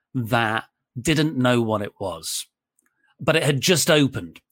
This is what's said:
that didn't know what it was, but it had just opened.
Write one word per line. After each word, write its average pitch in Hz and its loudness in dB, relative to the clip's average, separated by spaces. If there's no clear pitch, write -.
that 113 -2
didn't 156 0
know 123 2
what 110 0
it 101 -8
was, 85 -8
but 151 0
it 160 2
had 143 0
just 165 2
opened. 127 0